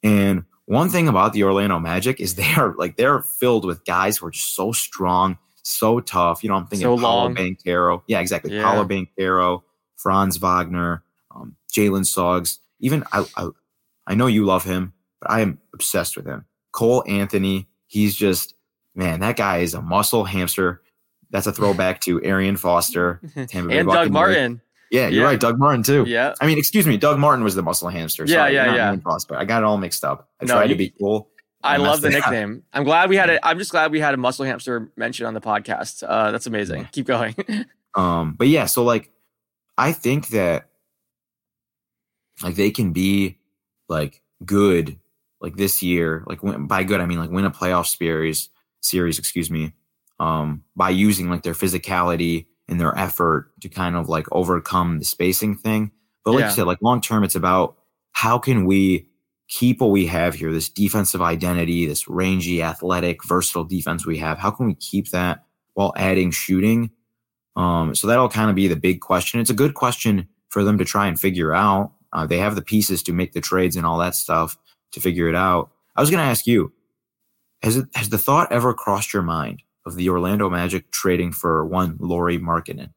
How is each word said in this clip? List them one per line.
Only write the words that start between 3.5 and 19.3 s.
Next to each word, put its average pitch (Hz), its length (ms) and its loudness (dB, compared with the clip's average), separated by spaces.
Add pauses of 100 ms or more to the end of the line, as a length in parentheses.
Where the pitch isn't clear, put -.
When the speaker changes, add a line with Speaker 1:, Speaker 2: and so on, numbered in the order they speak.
Speaker 1:
with 87 200 -4
guys 95 340 0
who 87 80 -10
are 85 40 -10
just - 240 -6
so 95 180 -2
strong, 92 680 0 (240)
so 113 380 0
tough. 87 420 -2
You 110 80 -4
know, 95 60 0
I'm 92 100 -2
thinking 98 180 -4
Speaker 2:
So 123 140 4
Speaker 1:
Paolo 120 260 2
Speaker 2:
long. 123 120 -2
Speaker 1:
Banchero. 90 720 0
Yeah, 104 120 0
exactly. 87 340 -4
Speaker 2:
Yeah. 107 100 -4
Speaker 1:
Paolo 101 200 4
Banchero, 92 760 0 (340)
Franz 95 400 0
Wagner, 87 680 -2 (320)
um, - 220 -18 (160)
Jalen 98 320 2
Suggs. 90 540 0 (220)
Even 143 320 0
I, - 120 0 (120)
I, 90 120 -8 (600)
I 92 60 -2
know 120 120 4
you 110 180 4
love 92 200 2
him, 92 280 -4 (280)
but - 100 -6
I 113 100 2
am 98 180 0 (140)
obsessed - 440 -4
with - 100 -12
him. - 180 -10 (280)
Cole 120 340 2
Anthony, 98 640 -2 (180)
he's 104 300 0
just, 98 380 0 (400)
man, 87 260 -2
that 110 160 -2